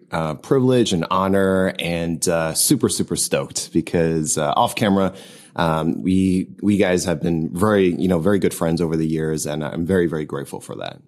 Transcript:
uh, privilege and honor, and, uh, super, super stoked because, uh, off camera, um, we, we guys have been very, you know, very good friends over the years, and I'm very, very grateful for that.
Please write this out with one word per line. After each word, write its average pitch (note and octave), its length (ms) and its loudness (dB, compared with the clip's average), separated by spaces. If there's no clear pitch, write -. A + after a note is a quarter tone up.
uh, D#2+ 220 -2
privilege B2+ 580 2
and E2 200 0
honor, F#2+ 640 2
and, E2+ 500 -4
uh, E2 280 0
super, - 340 2
super - 260 -2
stoked - 560 -4
because, D#2+ 640 0
uh, D2+ 180 0
off A#2 200 2
camera, G2 380 2
um, D#2+ 460 0
we, F#2 460 2
we G2+ 140 4
guys F2+ 280 2
have E2 160 -2
been E2 280 -2
very, F#2+ 440 2
you F2+ 140 -2
know, F2+ 100 2
very F#2+ 220 2
good F2 140 0
friends E2 280 0
over D#2+ 160 0
the D#2+ 100 0
years, D#2 380 -2
and D#2 180 -6
I'm E2 220 -6
very, F2 220 2
very D2+ 180 -4
grateful C#2 340 -10
for - 180 -14
that. G1+ 300 -10